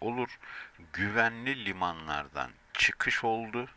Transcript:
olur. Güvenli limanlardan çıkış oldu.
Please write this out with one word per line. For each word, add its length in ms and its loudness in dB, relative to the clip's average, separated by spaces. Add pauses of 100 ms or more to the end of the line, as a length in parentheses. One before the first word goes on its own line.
olur. 380 -2 (540)
Güvenli 720 2
limanlardan 880 -2 (220)
çıkış 520 2
oldu. 520 0